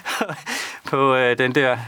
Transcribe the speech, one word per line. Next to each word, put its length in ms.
<laughs> 840
på, 240
øh, 240
den 160
der, 340